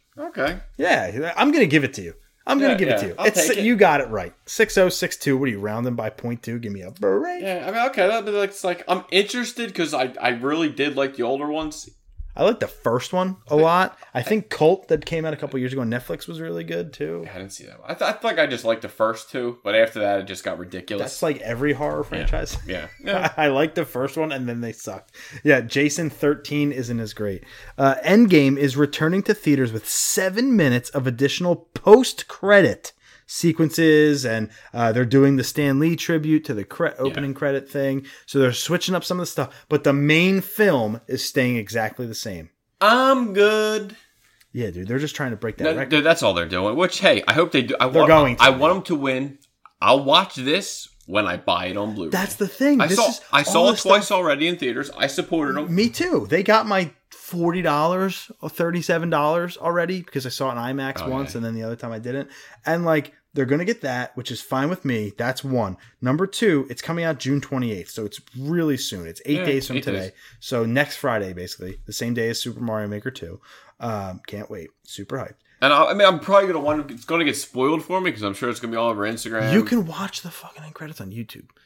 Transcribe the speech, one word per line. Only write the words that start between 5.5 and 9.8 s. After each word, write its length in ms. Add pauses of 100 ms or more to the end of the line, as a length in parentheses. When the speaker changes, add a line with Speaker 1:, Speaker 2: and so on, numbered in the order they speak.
Speaker 2:
you 80
round 260
them 100
by 140
point 340
two? 160
Give 140
me 80
a 100
break. 500
Speaker 1:
Yeah, 240
I 60
mean, 200
okay. 160
That'd 180
be 60
like, 180
it's 160
like, 220
I'm 240
interested 600
'cause 200